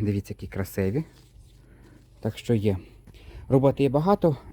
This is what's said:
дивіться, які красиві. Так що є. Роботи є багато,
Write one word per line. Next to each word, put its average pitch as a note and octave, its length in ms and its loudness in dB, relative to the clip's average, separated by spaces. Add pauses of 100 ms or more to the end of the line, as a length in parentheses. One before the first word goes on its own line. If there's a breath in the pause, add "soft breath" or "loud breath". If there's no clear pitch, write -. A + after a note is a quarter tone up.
дивіться, G2+ 320 -2
які - 140 -12
красиві. G2 560 -4 (1160 soft breath)
Так - 180 -6
що - 160 -2
є. G2+ 240 2 (720 loud breath)
Роботи C3+ 340 4
є C3+ 60 4
багато, D#3+ 480 2 (160)